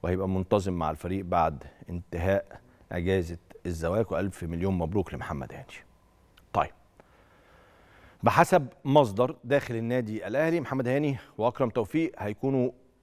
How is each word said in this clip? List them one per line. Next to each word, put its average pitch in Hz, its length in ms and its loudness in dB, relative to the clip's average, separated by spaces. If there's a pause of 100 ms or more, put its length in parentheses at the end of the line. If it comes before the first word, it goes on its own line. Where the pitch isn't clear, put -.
وهيبقى 92 260 0
منتظم 95 440 2
مع 82 180 -2
الفريق 90 340 -6
بعد 82 380 2 (260)
انتهاء 87 720 -2 (300)
أجازة 87 460 0 (280)
الزواج. 87 460 0
وألف 92 320 -4
مليون 87 340 -2
مبروك 87 360 -2
لمحمد 71 400 -8
هاني. 135 120 -16 (880)
طيب، - 180 0 (1500)
بحسب 156 440 6 (180)
مصدر 123 580 4
داخل 127 320 0
النادي 113 520 -4
الأهلي، 160 340 0
محمد 131 260 -2
هاني 139 300 0 (200)
وأكرم 120 320 0
توفيق 127 480 0
هيكونوا 127 540 0 (320)